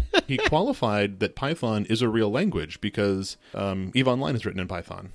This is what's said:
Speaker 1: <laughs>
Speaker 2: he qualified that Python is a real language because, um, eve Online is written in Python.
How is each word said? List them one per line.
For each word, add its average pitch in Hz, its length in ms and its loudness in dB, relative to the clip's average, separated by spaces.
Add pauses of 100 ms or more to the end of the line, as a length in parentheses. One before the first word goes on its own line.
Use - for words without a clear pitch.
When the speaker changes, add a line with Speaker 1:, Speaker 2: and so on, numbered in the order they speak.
Speaker 1:
<laughs> - 260 0
Speaker 2:
he 135 80 0
qualified 110 840 2
that - 160 0
Python 123 520 -2
is 110 140 2
a 120 80 4
real 110 220 4
language 107 500 -2
because, 101 580 0 (180)
um, 95 360 -2
eve 131 140 4
Online 131 300 2
is 110 100 -4
written 95 140 -4
in 90 80 -4
Python. 92 460 -10